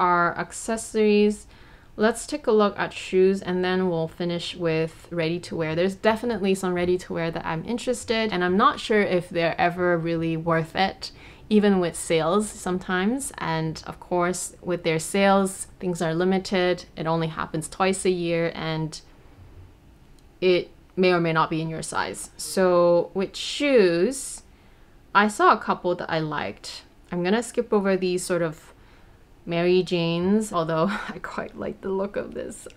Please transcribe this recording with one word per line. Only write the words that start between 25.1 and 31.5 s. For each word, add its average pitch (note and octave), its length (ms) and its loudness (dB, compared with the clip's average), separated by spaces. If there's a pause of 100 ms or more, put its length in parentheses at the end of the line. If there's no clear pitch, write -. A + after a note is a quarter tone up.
I - 140 6
saw E4+ 240 6
a A3 60 2
couple F3+ 380 -2
that - 140 -8
I E3 80 0
liked. D3 640 -8 (280)
I'm F3 100 -4
gonna G#3 200 2
skip A#3 300 -4
over G3 240 2
these F3+ 260 0
sort F3 200 0
of D#3+ 280 -6 (760)
Mary F3+ 360 2
Jane's, F3 720 0
although D#3+ 340 0
<laughs> G3+ 220 -4
I - 140 -10
quite - 360 -10